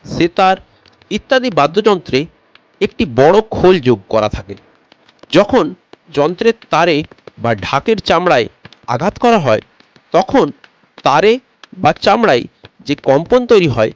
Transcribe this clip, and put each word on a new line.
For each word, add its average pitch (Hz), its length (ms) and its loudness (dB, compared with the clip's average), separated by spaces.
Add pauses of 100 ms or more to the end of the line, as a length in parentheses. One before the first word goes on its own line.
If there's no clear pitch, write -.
সেতার 185 520 -2 (540)
ইত্যাদি 247 400 -4
বাদ্যযন্ত্রে 160 760 -2 (540)
একটি 214 240 -4
বড় 147 360 4
খোল 185 400 0
যোগ 120 280 0
করা 107 200 -2
থাকে। - 260 -10 (760)
যখন 208 440 2 (400)
যন্ত্রের 175 380 0 (180)
তারে 156 340 0 (340)
বা 113 160 -2
ঢাকের 135 440 -4
চামড়ায় 170 500 0 (380)
আঘাত 127 320 -4
করা 233 200 2
হয়, 117 220 0 (520)
তখন 165 400 0 (500)
তারে 180 360 2 (400)
বা 165 140 0
চামড়ায় 202 520 0 (360)
যে 143 140 -6
কম্পন 170 520 0
তৈরি 190 220 2
হয় 113 280 -2